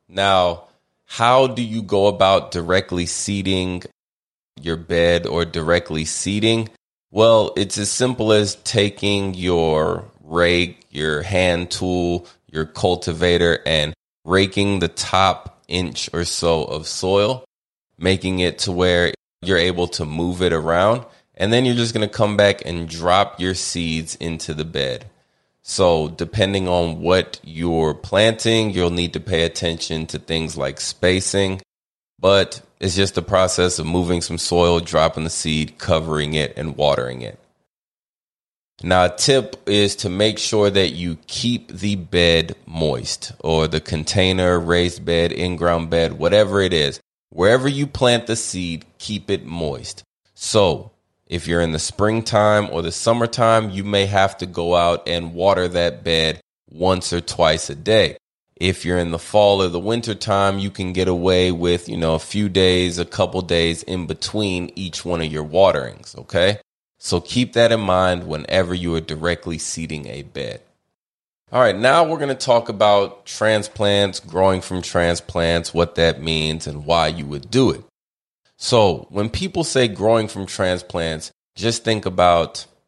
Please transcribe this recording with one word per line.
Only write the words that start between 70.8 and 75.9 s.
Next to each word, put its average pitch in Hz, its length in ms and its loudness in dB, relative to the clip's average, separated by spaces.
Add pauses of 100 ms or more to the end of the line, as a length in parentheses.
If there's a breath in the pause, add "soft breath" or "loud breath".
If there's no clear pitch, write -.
All 120 80 0
right, 110 160 4
now 135 280 4
we're 156 160 -2
gonna 139 160 -2
talk 120 340 2
about 101 560 2
transplants, 101 920 0
growing 92 420 2
from 90 220 -6
transplants, 85 880 0
what 85 220 0